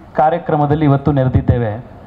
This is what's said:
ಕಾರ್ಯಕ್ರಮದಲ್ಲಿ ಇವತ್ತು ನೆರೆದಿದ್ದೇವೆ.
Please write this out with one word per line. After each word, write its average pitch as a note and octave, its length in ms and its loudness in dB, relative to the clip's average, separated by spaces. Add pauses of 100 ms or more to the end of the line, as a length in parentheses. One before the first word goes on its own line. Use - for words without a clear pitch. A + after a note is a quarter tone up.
(160)
ಕಾರ್ಯಕ್ರಮದಲ್ಲಿ D#3 680 0
ಇವತ್ತು C#3+ 280 2
ನೆರೆದಿದ್ದೇವೆ. B2 960 -2